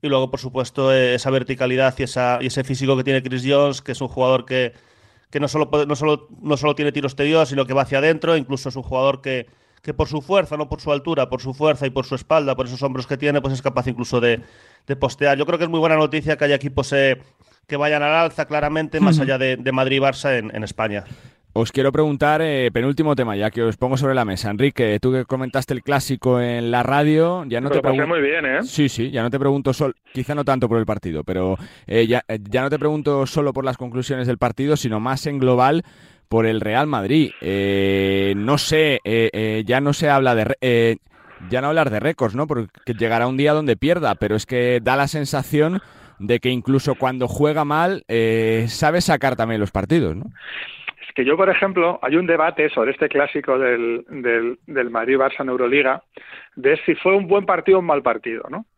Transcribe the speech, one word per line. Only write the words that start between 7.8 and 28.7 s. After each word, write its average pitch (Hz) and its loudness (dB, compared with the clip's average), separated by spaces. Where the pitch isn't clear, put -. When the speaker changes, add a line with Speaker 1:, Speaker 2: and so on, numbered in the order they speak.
Speaker 1:
hacia 135 0
adentro. 160 2
Incluso 135 -4
es 127 -12
un 131 -10
jugador 131 0
que, 131 -4
que 151 -8
por 156 -2
su 147 -6
fuerza, 170 -2
no 151 -6
por 147 -8
su 151 -4
altura, 143 0
por 127 -6
su 131 -8
fuerza 143 0
y - -2
por 131 -4
su - -6
espalda, 139 0
por 127 -4
esos 127 -10
hombros 131 -4
que 139 -4
tiene, 143 0
pues 135 -2
es 127 -10
capaz 131 0
incluso 120 -2
de, 117 2
de 139 -4
postear. 139 0
Yo 147 0
creo 170 0
que 165 0
es 165 -4
muy 165 0
buena 160 4
noticia 151 0
que 147 -2
haya 143 4
equipos, 135 -4
eh, 135 2
que 147 -6
vayan 147 0
al 147 2
alza 160 0
claramente, 151 -2
más 175 6
Speaker 2:
Ujú. 143 2
Speaker 1:
allá 135 0
de, 131 0
de 127 -4
Madrid 131 2
y - 2
Barça 135 0
en, 110 -4
en 107 -6
España. 104 -4
Speaker 2:
Os 113 -2
quiero 135 2
preguntar, 151 2
eh, 139 0
penúltimo 143 0
tema, 117 0
ya 104 0
que 120 -4
os 113 0
pongo 127 -2
sobre 135 0
la 127 2
mesa. 101 -4
Enrique, 107 0
tú 127 2
que 131 0
comentaste 131 -4
el 123 -8
clásico 131 0
en 120 -2
la 120 2
radio, 151 2
ya 117 -4
no 135 -4
Speaker 3:
Me - 0
Speaker 2:
te 139 2
Speaker 3:
lo 139 2
pasé 131 2
Speaker 2:
pregun- 143 0
Speaker 3:
muy 165 0
bien, 147 0
¿eh? 139 -2
Speaker 2:
Sí, 151 0